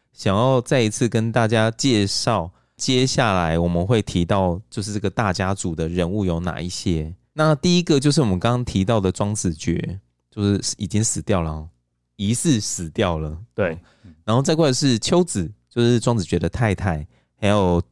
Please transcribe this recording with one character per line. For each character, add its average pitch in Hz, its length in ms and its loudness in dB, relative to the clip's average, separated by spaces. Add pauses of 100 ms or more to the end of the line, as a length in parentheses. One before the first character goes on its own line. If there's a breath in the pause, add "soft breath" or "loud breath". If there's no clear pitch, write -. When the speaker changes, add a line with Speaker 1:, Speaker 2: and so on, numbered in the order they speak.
(120)
Speaker 1:
想 98 240 -2
要 127 240 2
再 127 220 0
一 107 80 2
次 117 180 0
跟 113 240 0
大 113 160 2
家 110 220 2
介 110 360 2
绍 98 460 -2 (240)
接 131 300 0
下 123 280 0
来 85 240 2
我 85 80 2
们 87 180 0
会 107 180 2
提 87 240 -2
到， 92 420 0
就 - 140 -8
是 104 100 -8
这 101 80 -6
个 101 80 -2
大 101 240 0
家 95 220 -2
族 92 200 -6
的 80 140 -4
人 87 200 0
物 101 180 -2
有 85 120 0
哪 87 220 -6
一 87 80 -6
些。 82 460 -4 (180)
那 156 220 2
第 175 240 4
一 175 40 4
个 170 160 2
就 139 120 2
是 143 100 4
我 127 60 4
们 92 120 2
刚 117 140 0
刚 123 120 -2
提 95 200 0
到 110 160 2
的 95 100 2
庄 104 240 -2
子 92 200 -2
觉， 85 440 -4 (320)
就 107 120 -6
是 101 340 0
已 98 100 -6
经 104 160 0
死 - 200 -2
掉 95 180 0
了 80 100 -2
哦， 80 180 -10 (480)
疑 107 180 -2
似 123 260 2
死 85 300 -6
掉 87 280 0
了。 78 200 -8 (160)
Speaker 2:
对。 95 160 -2
Speaker 1:
哦。 82 80 -8 (460 loud breath)
然 110 120 2
后 135 60 4
再 156 140 0
过 160 100 4
来 131 60 4
是 127 260 0
秋 170 240 2
子， 98 260 -4 (220)
就 120 100 -2
是 120 200 4
庄 120 180 0
子 90 60 -2
觉 85 160 -2
的 82 80 0
太 110 260 0
太， 80 320 -2 (300)
还 107 100 -4
有 95 340 4 (120)